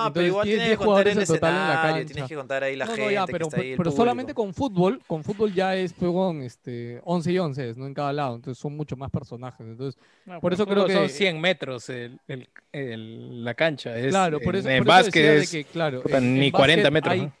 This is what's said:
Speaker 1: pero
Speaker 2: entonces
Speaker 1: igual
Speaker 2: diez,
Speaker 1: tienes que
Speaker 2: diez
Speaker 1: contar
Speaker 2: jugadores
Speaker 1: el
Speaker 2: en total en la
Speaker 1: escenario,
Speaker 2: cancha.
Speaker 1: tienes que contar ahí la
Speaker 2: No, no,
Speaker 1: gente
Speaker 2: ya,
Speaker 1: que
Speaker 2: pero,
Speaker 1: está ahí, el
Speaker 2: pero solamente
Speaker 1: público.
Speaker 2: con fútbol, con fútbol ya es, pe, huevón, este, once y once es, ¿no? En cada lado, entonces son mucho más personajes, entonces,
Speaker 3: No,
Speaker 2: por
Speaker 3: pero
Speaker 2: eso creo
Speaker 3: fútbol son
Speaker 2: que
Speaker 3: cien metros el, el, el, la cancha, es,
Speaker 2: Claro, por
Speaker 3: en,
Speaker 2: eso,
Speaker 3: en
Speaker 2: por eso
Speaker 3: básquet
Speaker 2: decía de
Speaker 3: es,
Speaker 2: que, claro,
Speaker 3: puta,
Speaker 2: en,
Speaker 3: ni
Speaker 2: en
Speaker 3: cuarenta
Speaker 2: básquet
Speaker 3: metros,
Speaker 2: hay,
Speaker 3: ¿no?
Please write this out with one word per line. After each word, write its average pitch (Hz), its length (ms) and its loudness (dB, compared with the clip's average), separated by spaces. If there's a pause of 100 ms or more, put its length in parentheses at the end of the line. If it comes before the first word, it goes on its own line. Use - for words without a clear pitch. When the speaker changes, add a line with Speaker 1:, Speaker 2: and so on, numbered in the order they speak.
(120)
Speaker 1:
pero 170 140 2
Speaker 2:
entonces - 40 2
Speaker 1:
igual 202 160 0
Speaker 2:
diez, 208 100 2
Speaker 1:
tienes 226 80 -2
que 226 60 2
Speaker 2:
diez 214 80 4
Speaker 1:
contar 214 100 -2
Speaker 2:
jugadores 202 260 6
Speaker 1:
el 208 60 2
Speaker 2:
en 196 80 0
total 160 220 2
en 147 40 2
la 151 80 0
Speaker 1:
escenario, 160 320 2
Speaker 2:
cancha. 156 180 -6
Speaker 1:
tienes 139 160 -8
que 160 60 -12
contar 135 300 -4
ahí 135 120 -2
la 135 100 -4
Speaker 2:
No, 226 40 -6
no, 226 60 -4
Speaker 1:
gente 208 180 0
Speaker 2:
ya, 196 120 0
Speaker 1:
que - 60 -6
Speaker 2:
pero, 165 140 -4
Speaker 1:
está 151 140 -2
ahí, 131 100 -4
el 127 60 -6
Speaker 2:
pero 170 160 0
solamente 247 420 0
Speaker 1:
público. 240 80 -2
Speaker 2:
con 214 280 -4
fútbol, 185 360 2
con 156 160 -6
fútbol 208 320 -2
ya 190 220 0
es, 185 160 -4
pe, 180 140 -4
huevón, 175 360 0
este, 120 640 -12
once 170 260 -2
y 180 80 0
once 135 320 -4
es, 113 60 -10
¿no? 131 100 -12
En 139 80 -12
cada 143 180 -4
lado, 143 220 -4
entonces 120 260 -12
son 147 160 -8
mucho 151 200 -8
más 131 160 -10
personajes, 123 520 -10
entonces, 117 320 -10 (300)
Speaker 3:
No, 180 140 -16
Speaker 2:
por 175 100 -2
Speaker 3:
pero 175 40 0
Speaker 2:
eso 196 120 0
creo 196 160 2
Speaker 3:
fútbol 190 100 2
son 190 120 4
Speaker 2:
que - 60 0
Speaker 3:
cien 160 300 -2
metros 143 480 -4
el, 123 380 -12
el, 131 220 -12 (240)
el, 120 720 -10
la 120 100 -4
cancha, 135 420 -2
es, 123 120 -2
Speaker 2:
Claro, 170 320 2
por 180 160 -2
Speaker 3:
en, 196 40 -2
Speaker 2:
eso, 180 100 -2
Speaker 3:
en 131 140 4
Speaker 2:
por 120 80 6
eso 175 120 10
Speaker 3:
básquet 175 180 4
Speaker 2:
decía 151 80 8
de 151 80 6
Speaker 3:
es, 143 140 0
Speaker 2:
que, 151 140 -6
claro, 147 360 -4
Speaker 3:
puta, 139 160 0
Speaker 2:
en, 127 220 2
Speaker 3:
ni 139 60 4
Speaker 2:
en 131 40 2
Speaker 3:
cuarenta 147 400 6
Speaker 2:
básquet - 20 4
Speaker 3:
metros, 160 200 0
Speaker 2:
hay, 185 80 0
Speaker 3:
¿no? 143 200 -6